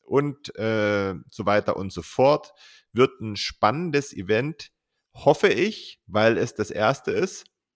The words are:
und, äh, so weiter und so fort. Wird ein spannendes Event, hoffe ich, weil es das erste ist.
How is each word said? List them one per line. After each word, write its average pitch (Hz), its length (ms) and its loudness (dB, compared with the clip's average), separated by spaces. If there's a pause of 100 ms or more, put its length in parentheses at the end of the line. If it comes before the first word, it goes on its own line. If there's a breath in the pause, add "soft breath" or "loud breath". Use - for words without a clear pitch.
und, - 560 -2
äh, 104 580 0 (160)
so 95 160 -8
weiter 101 300 2
und 95 160 -8
so 87 100 -10
fort. 143 500 0 (400 loud breath)
Wird 127 280 2
ein 107 160 -8
spannendes 143 760 -2
Event, 107 580 -4 (440)
hoffe - 340 4
ich, 170 580 -2
weil 110 300 4
es 113 180 -2
das 104 160 -4
erste 110 420 0
ist. 135 320 -2 (320)